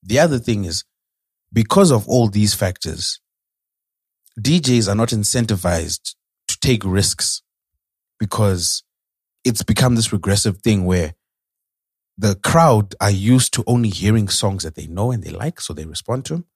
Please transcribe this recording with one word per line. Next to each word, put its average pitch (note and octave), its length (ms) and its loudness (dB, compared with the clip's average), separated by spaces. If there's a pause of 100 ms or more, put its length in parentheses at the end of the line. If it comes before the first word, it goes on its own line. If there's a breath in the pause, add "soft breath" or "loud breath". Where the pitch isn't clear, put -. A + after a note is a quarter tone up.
The A2 160 2
other D#3 180 4
thing G#2+ 280 -2
is, E2+ 180 -8 (680)
because C3+ 380 4
of A2+ 180 2
all A#2 200 4
these G#2 260 2
factors, - 680 -6 (1200)
D C#3 200 2
Js A#2+ 280 2
are G2+ 80 0
not A2+ 140 0
incentivized F#2+ 1040 -2 (340)
to - 120 -8
take B2 260 0
risks - 560 -2 (760)
because G2 640 -2 (600)
it's A#2+ 200 0
become B2 320 2
this A2+ 180 0
regressive G2 480 0
thing G2+ 240 2
where F2 300 0 (1000)
the G2+ 180 0
crowd B2 680 4
are G2+ 80 2
used A2 440 2
to A#2 120 -4
only A#2+ 240 2
hearing G2+ 380 0
songs F#2+ 360 -2
that D#2 120 -10
they D2+ 120 -14
know G2 240 -4
and A2+ 120 -6
they D#2+ 80 -14
like, C#3 300 -8
so - 120 -10
they D#2 120 -12
respond A#2 400 -8
to D#3 100 -6
'em. F3 100 -8 (100)